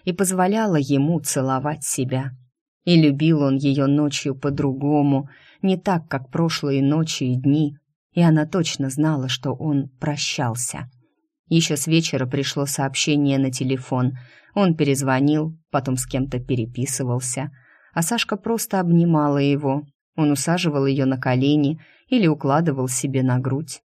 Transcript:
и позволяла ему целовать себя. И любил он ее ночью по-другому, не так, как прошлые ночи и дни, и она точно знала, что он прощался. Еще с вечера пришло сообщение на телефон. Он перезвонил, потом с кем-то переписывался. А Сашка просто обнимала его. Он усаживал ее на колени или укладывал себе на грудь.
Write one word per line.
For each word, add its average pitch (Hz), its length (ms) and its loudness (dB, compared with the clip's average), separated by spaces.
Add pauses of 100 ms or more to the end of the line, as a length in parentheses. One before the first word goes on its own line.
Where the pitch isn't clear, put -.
и 185 80 -4
позволяла 190 640 0
ему 143 440 2
целовать 139 640 -4
себя. 131 480 -4 (520)
И 175 160 6
любил 151 440 4
он 135 120 2
ее 139 320 0
ночью 143 480 0
по-другому, 139 920 0 (320)
не 190 160 2
так, 175 320 -2
как 131 220 -8
прошлые 160 500 0
ночи 151 420 0
и 127 120 0
дни, 143 420 0 (360)
и 175 80 2
она 156 260 4
точно 156 420 -2
знала, 143 400 -2
что 127 240 -4
он 139 360 -2 (100)
прощался. 123 920 -4 (580)
Еще 165 280 2
с 147 100 -4
вечера 160 400 0
пришло 139 400 -2
сообщение 139 720 0
на 135 140 2
телефон. 131 600 -2 (420)
Он 185 200 4
перезвонил, 143 840 0 (120)
потом 131 280 -2
с 127 80 -6
кем-то 131 340 -4
переписывался. 123 1120 -4 (420)
А 165 80 -2
Сашка 226 360 -2
просто 220 420 -2
обнимала 170 580 4
его. 143 460 0 (320)
Он 151 160 2
усаживал 147 540 0
ее 135 200 0
на 131 120 0
колени 139 600 2 (300)
или 226 180 2
укладывал 143 640 0
себе 131 340 -2
на 127 160 2
грудь. 131 500 -6